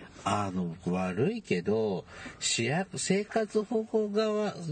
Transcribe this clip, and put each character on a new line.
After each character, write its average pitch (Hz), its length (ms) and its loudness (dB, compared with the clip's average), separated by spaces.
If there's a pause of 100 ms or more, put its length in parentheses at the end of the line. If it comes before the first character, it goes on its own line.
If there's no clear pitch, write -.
(280)
あ 104 240 2
の、 87 240 -2 (120)
悪 92 480 2
い 220 80 -8
け 90 180 0
ど、 190 420 0 (360)
市 - 260 0
役-、 156 320 -2
生 196 280 2
活 214 380 0
保 220 200 0
護 214 260 0
側、 214 460 2 (160)